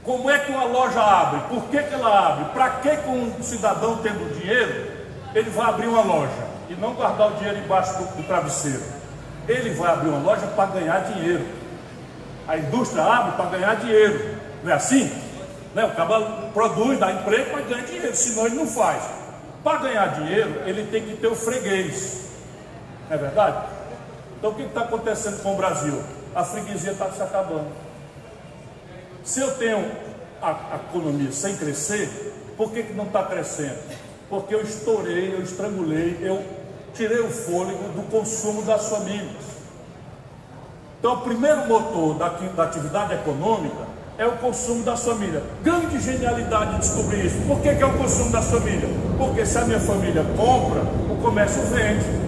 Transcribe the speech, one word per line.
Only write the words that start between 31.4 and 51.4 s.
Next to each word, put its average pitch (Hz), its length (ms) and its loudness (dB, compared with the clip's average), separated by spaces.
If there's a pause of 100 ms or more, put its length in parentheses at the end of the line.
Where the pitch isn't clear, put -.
crescer, 170 500 -2 (480)
por 214 160 -2
que 226 120 -4
que 196 100 -8
não 196 120 -4
tá 190 180 0
crescendo? 151 540 -4 (520)
Porque 196 260 -2
eu 214 60 2
estourei, 190 720 0
eu 185 80 -2
estrangulei, 175 800 -2
eu 190 200 0 (520)
tirei 233 260 0
o 220 100 0
fôlego 185 600 -4
do 175 200 -8
consumo 214 520 0
das 214 260 2
famílias. 196 560 -4 (1600)
Então, 247 160 2
o - 60 -6
primeiro 247 460 4
motor 160 480 4
da 170 120 0
ati-, 180 220 -4
da 165 140 0
atividade 165 500 -2
econômica 160 760 -2 (300)
é 220 80 0
o 233 120 4
consumo 233 460 -2
das 160 200 0
famílias. 185 380 0 (220)
Grande 311 360 2
genialidade 233 760 0
de - 60 0
descobrir 208 460 2
isso. - 120 2 (100)
Por 285 140 4
que 285 120 6
que 269 80 4
é 269 40 8
o 269 120 4
consumo 247 340 2
das 220 140 2
famílias? - 460 2 (260)
Porque 226 280 2
se - 120 2
a 233 80 2
minha 226 140 4
família 175 460 2 (100)
compra, 240 460 6 (280)
o - 120 0
comércio 208 420 4